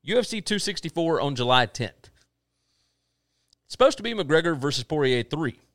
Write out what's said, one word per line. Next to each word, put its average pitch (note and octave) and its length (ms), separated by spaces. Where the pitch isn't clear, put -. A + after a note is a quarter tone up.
U F#3+ 160
F A#3+ 80
C G#3+ 160
two G#3 160
sixty-four E3 640
on C#3+ 140
July B2 320
tenth. - 420
It's - 80
supposed - 240
to G3+ 60
be A#3 120
McGregor E3 420
versus B2+ 260
Poirier C3 380
three. D3+ 380